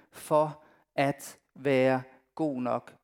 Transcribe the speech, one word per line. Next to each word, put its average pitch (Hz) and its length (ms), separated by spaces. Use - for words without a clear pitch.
for 151 520
at - 440
være 131 480
god 143 280
nok 120 420